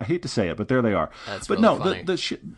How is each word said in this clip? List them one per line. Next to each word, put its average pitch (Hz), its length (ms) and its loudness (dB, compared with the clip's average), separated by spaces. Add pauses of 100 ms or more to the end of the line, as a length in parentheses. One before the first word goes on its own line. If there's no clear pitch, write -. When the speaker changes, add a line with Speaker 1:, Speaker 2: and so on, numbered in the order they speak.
Speaker 1:
I - 40 -6
hate 170 180 -2
to 143 40 -8
say 101 220 0
it, 78 80 -4
but 104 100 -4
there 127 140 2
they 110 120 4
are. 78 180 0 (160)
Speaker 2:
That's 101 200 -8
Speaker 1:
But 196 120 0
Speaker 2:
really 208 180 6
Speaker 1:
no, - 60 -4
Speaker 2:
funny. 185 160 0
Speaker 1:
the, 175 140 -4
the, 170 40 -2
Che-, - 220 -6 (180)